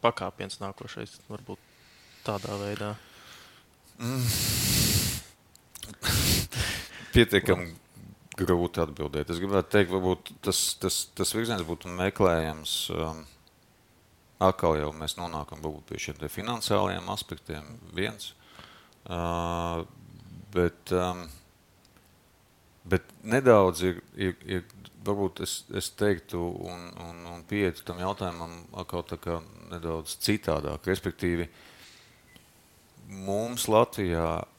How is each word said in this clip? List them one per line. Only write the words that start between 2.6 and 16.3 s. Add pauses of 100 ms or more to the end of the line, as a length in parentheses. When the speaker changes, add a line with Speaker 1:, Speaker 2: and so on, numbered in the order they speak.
Speaker 2:
Mm.
<laughs> (2750)
Pietiekami (640)
grūti
atbildēt.
Es
gribētu
teikt,
varbūt (100)
tas, (180)
tas, (180)
tas
virziens
būtu
meklējams, (140)
um, (1160)
atkal
jau
mēs
nonākam
varbūt
pie
šiem
te
finansiālajiem